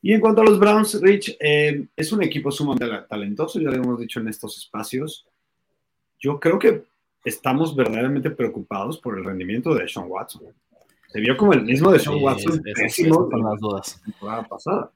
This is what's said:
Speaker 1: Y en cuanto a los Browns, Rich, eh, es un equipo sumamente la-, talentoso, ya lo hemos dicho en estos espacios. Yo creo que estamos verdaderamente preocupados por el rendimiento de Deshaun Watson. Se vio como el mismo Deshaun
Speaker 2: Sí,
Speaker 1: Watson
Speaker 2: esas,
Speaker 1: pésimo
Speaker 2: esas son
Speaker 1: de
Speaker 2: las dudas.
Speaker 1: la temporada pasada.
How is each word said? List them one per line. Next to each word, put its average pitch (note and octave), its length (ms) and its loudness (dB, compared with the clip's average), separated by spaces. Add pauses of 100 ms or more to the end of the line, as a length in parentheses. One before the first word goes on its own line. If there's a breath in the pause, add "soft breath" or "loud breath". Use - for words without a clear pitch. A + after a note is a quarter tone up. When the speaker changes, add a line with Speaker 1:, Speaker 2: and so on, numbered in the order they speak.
Speaker 1:
Y G3+ 120 2
en A3 80 4
cuanto A3 200 6
a A3 40 8
los G#3 140 8
Browns, G#3 420 4
Rich, G3 380 4
eh, D3 560 0
es D#3 160 -4
un G#3+ 100 0
equipo C#3+ 300 -2
sumamente C#3 340 -2
la-, A2 220 -8
talentoso, G#2 520 -6
ya D#3 100 -2
lo B2+ 60 -2
hemos B2 240 -4
dicho A#2+ 200 -10
en A2+ 80 -6
estos A2 300 -12
espacios. - 680 -10 (960)
Yo D3 200 -4
creo E3+ 200 2
que - 240 2 (400)
estamos C#3+ 520 -2
verdaderamente C3 540 -2
preocupados A2 720 -6
por A2 180 -8
el F#2 80 -10
rendimiento G2 480 -4
de A2 80 0
Deshaun F2+ 260 -10
Watson. - 360 -12 (640)
Se - 120 -8
vio D3+ 160 2
como G3+ 180 4
el B2 100 4
mismo C3+ 280 4
Deshaun D3 280 4
Speaker 2:
Sí, C#3+ 40 2
Speaker 1:
Watson D#3 420 0
Speaker 2:
esas, G#2 180 -4
Speaker 1:
pésimo D#3+ 320 2
Speaker 2:
esas - 20 4
son F#3 120 0
Speaker 1:
de A2+ 200 -2
Speaker 2:
las G#2 100 -6
dudas. G2+ 380 -6
Speaker 1:
la - 140 -20
temporada A2 320 -10
pasada. - 520 -6